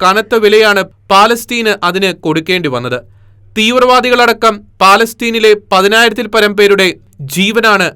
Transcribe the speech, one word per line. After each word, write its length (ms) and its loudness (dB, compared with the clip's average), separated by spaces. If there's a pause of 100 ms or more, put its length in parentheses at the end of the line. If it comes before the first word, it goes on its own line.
കനത്ത 320 0
വിലയാണ് 480 2
പാലസ്തീന് 1000 -2
അതിന് 280 -2
കൊടുക്കേണ്ടി 560 -4
വന്നത്. 320 -6 (580)
തീവ്രവാദികളടക്കം 1000 0 (200)
പാലസ്തീനിലെ 760 2 (160)
പതിനായിരത്തിൽ 540 0
പരം 300 -2
പേരുടെ 380 2 (260)
ജീവനാണ് 760 -2